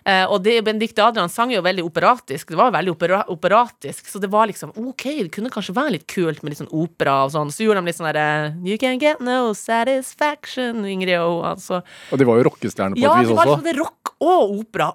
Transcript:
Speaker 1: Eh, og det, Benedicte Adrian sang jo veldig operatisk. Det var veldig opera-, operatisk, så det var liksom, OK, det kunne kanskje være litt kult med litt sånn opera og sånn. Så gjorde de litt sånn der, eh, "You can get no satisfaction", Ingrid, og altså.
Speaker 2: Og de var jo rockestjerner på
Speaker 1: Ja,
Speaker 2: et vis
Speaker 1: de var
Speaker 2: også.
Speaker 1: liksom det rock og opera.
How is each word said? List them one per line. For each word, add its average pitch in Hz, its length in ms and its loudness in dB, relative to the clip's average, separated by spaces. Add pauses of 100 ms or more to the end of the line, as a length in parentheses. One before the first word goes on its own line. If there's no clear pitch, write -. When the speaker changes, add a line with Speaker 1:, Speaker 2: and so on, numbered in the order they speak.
Speaker 1:
Eh, 190 200 4
og 196 160 0
det, 220 220 2
Benedicte 214 400 0
Adrian 220 260 2
sang 240 220 -2
jo 208 100 0
veldig 185 220 0
operatisk. 170 640 0
Det 160 100 -10
var 233 140 4
veldig 170 240 -2
opera-, 180 320 0
operatisk, 185 800 0
så - 120 -12
det 196 120 -4
var 214 160 4
liksom, 151 280 -10
OK, 247 280 -10
det 254 280 -4
kunne 226 200 -6
kanskje 190 240 -8
være 277 160 0
litt 170 160 -6
kult 160 340 -2
med 147 100 -8
litt 147 100 -12
sånn - 120 -14
opera 143 520 2
og 135 60 -2
sånn. 151 200 -2
Så 220 160 -2
gjorde 208 160 4
de 175 80 -2
litt 165 80 -6
sånn 156 140 -2
der, 151 40 0
eh, 151 340 0 (120)
"You 196 160 -2
can 254 180 0
get 302 240 2
no 247 320 0
satisfaction", 247 1300 -4
Ingrid, 185 340 0
og 170 260 -2
altså. 180 380 -6 (280)
Speaker 2:
Og - 60 -2
de 131 80 6
var 113 160 6
jo 139 80 4
rockestjerner 98 460 -6
på 240 80 -2
Speaker 1:
Ja, 294 100 6
Speaker 2:
et 349 60 6
vis - 80 4
Speaker 1:
de - 80 2
var 339 100 4
Speaker 2:
også. 262 140 4
Speaker 1:
liksom - 40 -8
det 320 140 -2
rock - 440 -8
og 269 380 2
opera. 220 360 -4